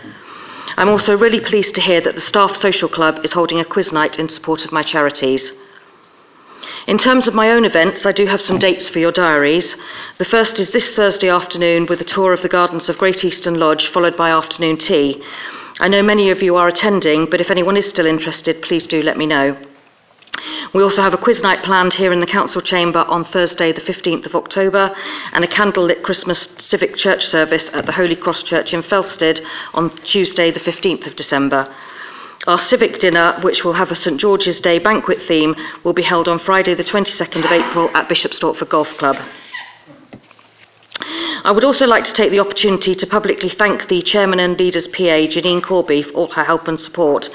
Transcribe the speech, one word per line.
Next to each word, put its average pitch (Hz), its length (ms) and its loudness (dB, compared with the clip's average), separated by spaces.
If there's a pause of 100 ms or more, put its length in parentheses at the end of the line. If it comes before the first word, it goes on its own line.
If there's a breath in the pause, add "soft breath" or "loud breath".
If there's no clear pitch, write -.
(760 loud breath)
I'm 185 100 4
also 208 300 2
really 220 240 4
pleased - 340 0
to 180 60 -2
hear 170 180 4
that - 160 -2
the 165 60 -8
Staff 196 340 2
Social 185 320 0
Club 156 380 0
is - 80 -4
holding 165 260 0
a 160 60 -2
quiz 185 260 -2
night 156 280 0
in 160 100 -4
support 160 340 -4
of 160 80 -8
my 156 120 0
charities. 139 680 0 (1400 loud breath)
In 202 60 2
terms 254 280 4
of 208 80 0
my 220 180 4
own 233 120 4
events, 185 420 2
I 202 60 2
do 202 140 2
have 196 160 0
some - 180 0
dates 185 300 0
for 175 100 -4
your 165 140 2
diaries. 165 640 2 (400 loud breath)
The 185 80 -4
first 226 340 0
is 175 120 -2
this - 220 -2
Thursday 196 360 2
afternoon 170 560 2
with 170 160 -2
a - 20 -6
tour 190 300 2
of - 80 0
the 175 80 -2
gardens 175 400 0
of 165 80 -2
Great 190 260 2
Eastern 170 340 -2
Lodge, 156 300 2
followed 175 300 0
by 165 120 2
afternoon 160 460 0
tea. 143 480 0 (560 loud breath)
I 175 80 2
know 202 160 4
many 208 280 4
of 190 100 0
you 180 160 4
are 175 100 4
attending, 170 600 2
but 175 100 0
if 175 100 -2
anyone 190 280 2
is 202 100 0
still 180 180 -2
interested, 160 560 -2
please 165 260 -2
do 160 140 0
let 156 160 0
me 156 80 -2
know. 143 300 2 (1160 loud breath)
We 196 100 4
also 196 180 2
have 190 120 4
a 185 40 -2
quiz 233 240 2
night 190 220 0
planned 190 300 2
here 190 180 2
in 175 80 2
the 175 60 0
council 180 360 -2
chamber 170 460 0
on 170 160 0
Thursday 175 480 0
the 160 80 -4
fifteenth 180 460 -4
of 151 100 -8
October 190 580 0 (380 loud breath)
and 165 140 0
a - 20 -4
candlelit 185 560 0
Christmas - 540 -4
civic - 400 -2
church - 280 0
service 160 460 0
at 143 140 -6
the - 80 -4
Holy 175 240 0
Cross - 260 -4
Church - 300 -2
in 170 100 -4
Felsted 165 580 0 (320 loud breath)
on 160 180 -2
Tuesday 175 600 0
the 165 80 -6
fifteenth 170 480 -4
of 143 80 -14
December. 139 580 -2 (760 loud breath)
Our 175 100 4
civic 240 400 0
dinner, 170 460 2
which 185 200 0
will 175 100 0
have 180 180 -2
a 170 40 -4
Saint 156 240 -2
George's 196 400 2
Day 170 200 2
banquet 190 480 0
theme, 156 280 2 (280 loud breath)
will 175 100 0
be 180 80 0
held 170 260 0
on 170 120 0
Friday 190 340 2
the 170 100 -2
twenty-second 180 640 -2
of 170 60 4
April 170 440 2
at - 140 0
Bishop - 220 0
Stortford - 380 -4
Golf 151 280 -2
Club. 170 180 0 (2250 loud breath)
I - 80 2
would 214 120 4
also 269 220 4
like 233 200 4
to - 80 -4
take 208 180 2
the 196 80 2
opportunity 190 560 0
to 185 100 -2
publicly 190 440 -2
thank 202 380 -2
the 180 140 0
chairman 190 380 2
and 180 180 0
leader's 175 300 0
P 180 220 0
A, 156 180 4
Janine 175 340 0
Corby, 170 400 0
for 143 120 -8
all 170 160 -2
her 156 140 -4
help 165 240 -2
and 160 120 -4
support, - 560 0